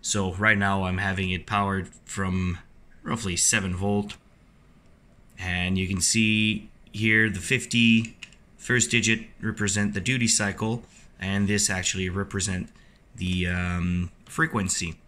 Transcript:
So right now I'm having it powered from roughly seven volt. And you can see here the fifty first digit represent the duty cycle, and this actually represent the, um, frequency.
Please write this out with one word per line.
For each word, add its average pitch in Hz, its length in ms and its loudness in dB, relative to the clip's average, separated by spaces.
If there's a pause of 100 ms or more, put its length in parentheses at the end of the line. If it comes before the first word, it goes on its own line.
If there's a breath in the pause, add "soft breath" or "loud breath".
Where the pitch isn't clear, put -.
So 95 320 -2
right 104 240 4
now 98 260 2
I'm 92 140 0
having 95 320 0
it 90 160 -2
powered 98 420 0 (160)
from 92 560 -2 (420)
roughly 98 360 -4
seven 95 360 2
volt. 101 440 -2 (1200)
And 90 400 -2
you 92 100 0
can 92 140 -2
see 107 680 2 (220)
here 110 380 2
the 92 100 -4
fifty 117 800 2 (520)
first 120 220 2
digit 113 300 2 (200)
represent 104 540 -2
the 98 60 -4
duty 123 260 0
cycle, 110 560 -2 (360 loud breath)
and 98 280 0
this 104 240 0
actually 92 360 -2
represent 95 640 -4 (460 soft breath)
the, 90 320 -2
um, 87 640 -2 (140)
frequency. 101 680 -2 (140)